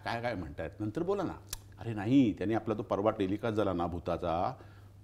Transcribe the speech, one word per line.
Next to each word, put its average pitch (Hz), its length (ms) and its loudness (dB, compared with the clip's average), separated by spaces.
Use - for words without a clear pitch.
काय, 113 160 -2
काय 120 140 -2
म्हणतायत? 80 340 -6
नंतर 107 240 -2
बोला 196 200 0
ना." 98 100 -4
"अरे 113 140 -6
नाही, 110 400 4
त्यांनी 98 220 0
आपला 110 180 0
तो 107 80 -2
परवा 101 300 4
टेलिकास्ट 104 460 0
झाला 95 160 2
ना 87 140 0
भूताचा, 87 680 -2